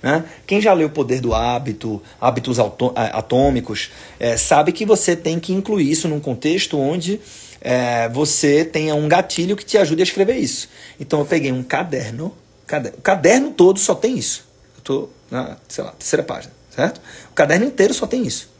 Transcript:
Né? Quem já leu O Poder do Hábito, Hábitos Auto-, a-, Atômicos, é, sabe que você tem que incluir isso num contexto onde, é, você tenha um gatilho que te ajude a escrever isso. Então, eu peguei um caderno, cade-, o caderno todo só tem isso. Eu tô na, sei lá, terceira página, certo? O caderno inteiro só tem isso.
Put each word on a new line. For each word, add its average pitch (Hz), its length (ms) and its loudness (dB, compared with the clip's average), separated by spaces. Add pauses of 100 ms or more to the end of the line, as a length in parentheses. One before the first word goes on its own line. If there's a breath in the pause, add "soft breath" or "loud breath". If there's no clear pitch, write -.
Né? 156 240 0 (220 loud breath)
Quem 202 120 2
já 208 140 4
leu 160 140 2
O - 20 -4
Poder 127 320 -2
do 120 120 0
Hábito, 117 680 -4 (180 loud breath)
Hábitos 123 380 0
Auto-, 123 380 0
a-, 113 240 -2
Atômicos, 123 720 0 (280 loud breath)
é, 117 160 -2
sabe 151 360 4
que 214 120 -6
você 202 320 2
tem 165 240 -4
que 185 140 -6
incluir 190 380 0
isso 160 160 0
num 151 120 -2
contexto 151 600 -2
onde, 175 420 -2 (400 loud breath)
é, 120 480 0
você 147 560 2
tenha 156 300 -2
um 151 120 0
gatilho 180 480 0
que - 80 -14
te - 140 0
ajude 160 240 2
a - 20 4
escrever 196 340 0
isso. - 320 -6 (300 loud breath)
Então, 151 200 -2
eu 143 60 0
peguei 147 260 0
um 127 100 -2
caderno, 135 760 -6 (300)
cade-, 135 320 -6
o - 40 -20
caderno 196 500 4
todo 190 280 6
só - 140 0
tem 233 240 -2
isso. - 300 -6 (300)
Eu - 40 -20
tô - 280 -6 (200)
na, - 280 -8 (100)
sei - 160 -10
lá, - 80 -12
terceira - 320 -2
página, - 280 -10 (240)
certo? 156 240 -2 (300 loud breath)
O - 40 -20
caderno 165 320 4
inteiro 214 280 2
só 214 140 -4
tem 247 180 -2
isso. - 240 -8 (100)